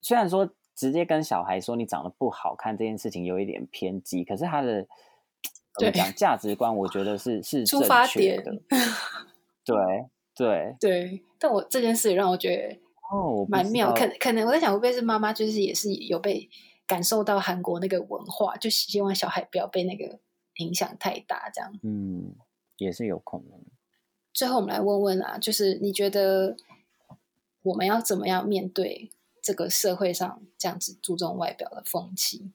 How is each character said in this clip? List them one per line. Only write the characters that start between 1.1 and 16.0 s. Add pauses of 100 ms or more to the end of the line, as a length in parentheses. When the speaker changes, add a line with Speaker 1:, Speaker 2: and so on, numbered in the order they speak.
Speaker 1:
小
孩
说
你
长
得
不
好
看
这
件
事
情
有
一
点
偏
激，
可
是
他
的， (920)
怎
么
讲，
Speaker 2:
对。
Speaker 1:
价
值
观
我
觉
得
是，
是
Speaker 2:
出
发
点。
Speaker 1:
正
确
的。 (800)
对， (600)
对。
Speaker 2:
对， (160)
但
我，
这
件
事
也
让
我
觉
得 (360)
Speaker 1:
哦，
我
不
知
道。
Speaker 2:
蛮
妙，
可， (120)
可
能
我
在
想
会
不
会
是
妈
妈
就
是
也
是
有